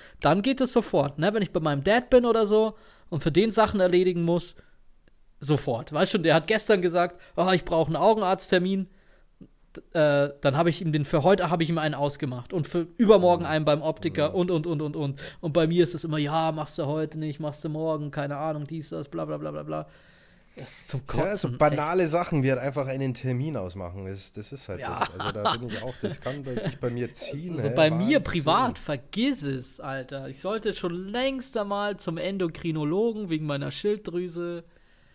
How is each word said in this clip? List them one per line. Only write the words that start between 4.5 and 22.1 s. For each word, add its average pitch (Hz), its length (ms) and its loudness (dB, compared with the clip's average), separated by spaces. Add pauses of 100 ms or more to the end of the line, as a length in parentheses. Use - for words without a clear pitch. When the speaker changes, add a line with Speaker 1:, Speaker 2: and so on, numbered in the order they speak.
Speaker 1:
sofort. 139 500 -2
Weißt 165 220 2
schon, 180 100 2
der 156 120 6
hat 160 120 2
gestern 214 340 4
gesagt, 175 380 0 (160)
„Oh, 180 160 2
ich 185 140 2
brauche 165 220 2
einen 160 100 -2
Augenarzttermin.“ 190 880 2 (1080)
Äh, 143 360 4 (120)
dann 139 160 4
habe 170 120 4
ich 160 120 -2
ihm 160 100 0
den, 151 140 2
für 151 180 2
heute 180 260 6
habe 165 140 2
ich 151 60 0
ihm 165 80 0
einen 151 180 0
ausgemacht 139 560 -4
und 165 160 -2
für 170 200 -2 (100)
übermorgen 180 460 8
Speaker 2:
Mhm. 143 60 -4
Speaker 1:
einen 156 160 0
beim 151 160 4
Optiker 151 480 0
Speaker 2:
Mhm. - 60 -6
Speaker 1:
und, 180 160 2
und, 165 160 0
und, 156 140 -2
und, 151 160 -6
und. 143 240 -4 (180)
Und 156 140 -4
bei 165 120 4
mir 170 180 4
ist 170 120 2
es 151 80 -8
immer, 156 140 -4
„Ja, 160 340 0
machst 151 260 -8
du 160 100 -2
heute 156 300 -4
nicht, 151 220 -6
machst 147 260 -8
du 156 40 -4
morgen, 156 420 -4
keine 143 260 -6
Ahnung, 151 280 -4
dies, 156 240 -10
das, 151 200 -8
bla, 165 160 -6
bla, 151 120 -6
bla, 151 140 -8
bla, 151 120 -10
bla.“ 156 240 -8 (680)
Das - 120 -14
ist - 200 -12
zum 131 100 -4 (160)
Speaker 2:
Ja, 190 180 0
so 185 140 -2
Speaker 1:
Kotzen, 120 100 -4
Speaker 2:
banale 151 460 2
Speaker 1:
echt. 156 80 0